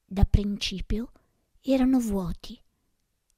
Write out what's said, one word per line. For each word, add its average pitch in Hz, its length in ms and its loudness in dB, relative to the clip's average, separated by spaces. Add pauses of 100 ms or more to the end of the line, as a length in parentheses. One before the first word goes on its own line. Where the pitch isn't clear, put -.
da 196 200 -2
principio, 202 880 -2 (480)
erano 262 400 4
vuoti 202 600 -4 (760)